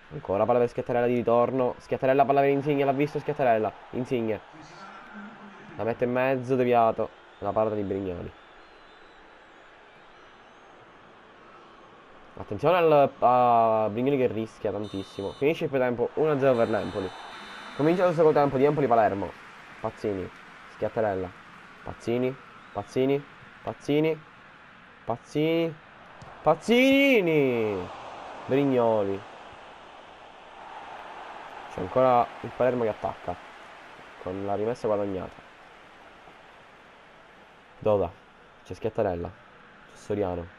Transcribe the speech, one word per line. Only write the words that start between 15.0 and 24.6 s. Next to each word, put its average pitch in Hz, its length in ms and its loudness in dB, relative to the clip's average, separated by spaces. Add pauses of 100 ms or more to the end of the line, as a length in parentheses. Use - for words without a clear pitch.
Finisce 151 320 0
il 139 80 -4
primo 131 120 0
tempo, 120 320 -2
uno 156 160 2
a 147 60 0
zero 131 180 4
per 113 140 2
l'Empoli. 95 400 -4 (680)
Comincia 175 280 2
il 180 80 2
secondo 156 240 4
tempo 143 200 2
di 135 80 4
Empoli-Palermo. 113 680 2 (480)
Pazzini, 104 500 -6 (440)
Schiattarella. 104 540 -2 (560)
Pazzini, 127 520 -2 (380)
Pazzini, 131 500 -2 (400)
Pazzini, 151 540 -2 (2250)